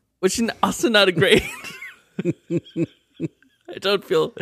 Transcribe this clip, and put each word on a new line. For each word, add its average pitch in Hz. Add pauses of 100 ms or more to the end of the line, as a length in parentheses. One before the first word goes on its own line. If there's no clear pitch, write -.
(180)
which 190
is 226 (140)
also 196
not 208
a 185
great. 175 (720)
<laughs> - (1400)
I 349
don't 294
feel 156